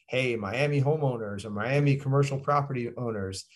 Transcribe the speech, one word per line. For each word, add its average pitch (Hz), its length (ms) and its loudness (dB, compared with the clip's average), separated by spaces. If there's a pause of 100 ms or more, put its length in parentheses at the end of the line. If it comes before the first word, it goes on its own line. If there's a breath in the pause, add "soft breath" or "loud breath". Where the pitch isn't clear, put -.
"Hey, 127 280 0
Miami 135 440 0
homeowners 123 680 0
or 110 40 -8
Miami 135 460 2
commercial 139 440 2
property 139 580 0
owners." 101 480 -6 (100)